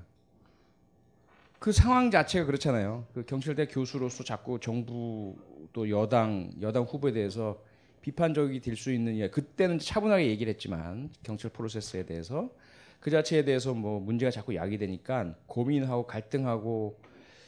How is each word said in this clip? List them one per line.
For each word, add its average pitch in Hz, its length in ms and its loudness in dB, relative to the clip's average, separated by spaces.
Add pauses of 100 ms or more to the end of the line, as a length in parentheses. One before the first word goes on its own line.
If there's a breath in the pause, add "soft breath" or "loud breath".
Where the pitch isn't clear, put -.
(1600)
그 214 100 2
상황 247 400 6
자체가 175 340 4
그렇잖아요. 120 720 0
그 120 100 -6
경찰대 143 440 -2
교수로서 127 560 -4
자꾸 120 340 -6
정부 117 800 -6 (360)
또 110 160 -2
여당, 107 640 2 (100)
여당 110 220 0
후보에 139 300 -2
대해서 107 500 -2 (380)
비판적이 147 600 0
될 117 160 -4
수 - 160 -4
있는 117 220 2
이야-, 104 160 0
그때는 170 480 0
차분하게 202 480 2
얘기를 110 260 0
했지만 95 560 -6 (140)
경찰 110 300 -8
프로세스에 107 520 -6
대해서 92 460 -6 (480)
그 147 120 -4
자체에 156 340 4
대해서 131 300 2
뭐 107 260 -2
문제가 117 320 2
자꾸 107 240 -4
야기되니까 95 800 -2 (120)
고민하고 127 600 0
갈등하고 113 920 -4 (500)